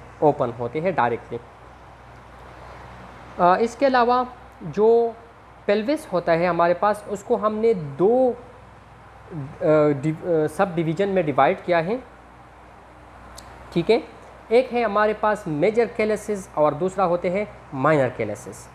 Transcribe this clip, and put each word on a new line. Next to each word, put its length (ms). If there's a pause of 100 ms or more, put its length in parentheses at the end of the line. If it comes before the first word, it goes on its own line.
(220)
open 280
होते 300
हैं 140
directly। 440 (2000)
अ, 160
इसके 300
अलावा 400 (360)
जो 520 (520)
pelvis 460
होता 200
है 140
हमारे 280
पास, 360
उसको 260
हमने 380
दो, 560
अ, 40 (1700)
डिव-, 260
अ, 180
सब 280
division 340
में 180
divide 380
किया 140
है, 240 (1700)
ठीक 180
है। 280 (340)
एक 200
है 120
हमारे 300
पास 340
major 380
calluses 680
और 180
दूसरा 300
होते 260
हैं 180 (260)
minor 340
calluses। 680